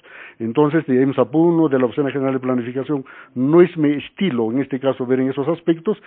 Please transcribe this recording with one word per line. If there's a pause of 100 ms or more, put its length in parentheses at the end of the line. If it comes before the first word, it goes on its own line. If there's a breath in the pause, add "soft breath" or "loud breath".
(380 loud breath)
Entonces,
de
emsa
Puno,
de
la
Oficina
General
de
Planificación, (300 loud breath)
no
es
mi
estilo,
en
este
caso,
ver
en
esos
aspectos.